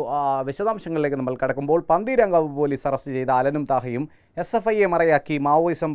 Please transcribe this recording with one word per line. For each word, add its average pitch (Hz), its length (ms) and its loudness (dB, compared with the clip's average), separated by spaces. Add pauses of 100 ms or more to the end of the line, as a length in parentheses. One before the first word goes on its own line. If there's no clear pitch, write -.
(180)
ആ, 139 320 0
വിശദാംശങ്ങളിലേക്ക് 160 720 -2
നമ്മൾ 127 220 -4
കടക്കുമ്പോൾ, 143 380 0 (100)
പന്തീരങ്കാവ് 190 580 2 (120)
പോലീസ് 143 260 -2
അറസ്റ്റ് 135 300 -4
ചെയ്ത 131 140 0 (100)
അലനും 143 320 0
താഹയും 127 360 -2 (280)
എസ് 180 180 -4
എഫ് 226 180 0
ഐയെ 202 220 4
മറയാക്കി 156 420 2 (100)
മാവോയിസം 160 460 2